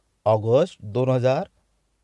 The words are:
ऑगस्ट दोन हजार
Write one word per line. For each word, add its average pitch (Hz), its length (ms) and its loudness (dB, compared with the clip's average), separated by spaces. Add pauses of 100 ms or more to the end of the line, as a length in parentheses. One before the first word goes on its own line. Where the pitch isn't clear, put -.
(260)
ऑगस्ट 113 540 0
दोन 120 300 -4
हजार 131 340 0 (600)